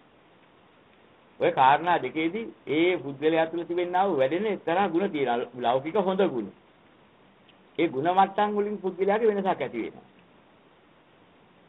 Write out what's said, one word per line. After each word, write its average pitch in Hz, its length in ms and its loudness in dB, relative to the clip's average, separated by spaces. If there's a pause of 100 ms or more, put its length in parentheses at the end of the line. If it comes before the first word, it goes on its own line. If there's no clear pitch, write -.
(1400)
ඔය 170 120 2
කාරණා 151 460 4
දෙකේදී 160 480 -4 (180)
ඒ 165 320 2
පුද්ගලයා 151 500 0
තුළ 165 180 -6
තිබෙනා 175 400 0
වූ 175 140 0
වැඩෙන 156 280 2
එක්තරා 190 420 0
ගුණ 180 220 0
තියෙනවා. 123 460 -2
ලෞකික 131 400 -2
හොඳ 190 300 2
ගුණ. 117 220 -4 (1300)
ඒ 160 100 2
ගුණ 143 220 -2
මට්ටම් 196 420 2
වලින් 208 260 -2
පුද්ගලයාගේ 190 500 0
වෙනසක් 196 200 0
ඇති 127 300 -4
වෙනවා. - 280 -8 (1600)